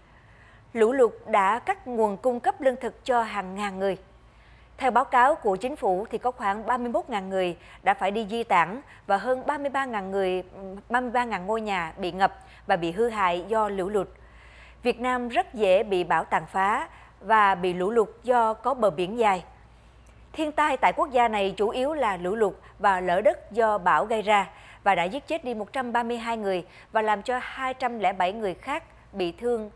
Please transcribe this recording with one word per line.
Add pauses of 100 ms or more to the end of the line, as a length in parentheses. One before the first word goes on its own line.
(720)
Lũ
lụt (140)
đã
cắt
nguồn
cung
cấp
lương
thực
cho
hàng
ngàn
người. (840)
Theo
báo
cáo
của
chính
phủ
thì
có
khoảng
ba
mươi
mốt
ngàn
người (260)
đã
phải
đi
di
tản (260)
và
hơn
ba
mươi
ba
ngàn
người, (460)
ba
mươi
ba
ngàn
ngôi
nhà
bị
ngập (280)
và
bị
hư
hại
do
lũ
lụt. (760)
Việt
Nam
rất
dễ
bị
bão
tàn
phá (320)
và
bị
lũ
lụt (140)
do
có
bờ
biển
dài. (880)
Thiên
tai
tại
quốc
gia
này
chủ
yếu
là
lũ
lụt (240)
và
lở
đất
do
bão
gây
ra (340)
và
đã
giết
chết
đi
một
trăm
ba
mươi
hai
người (280)
và
làm
cho
hai
trăm
lẻ
bảy
người
khác (280)
bị
thương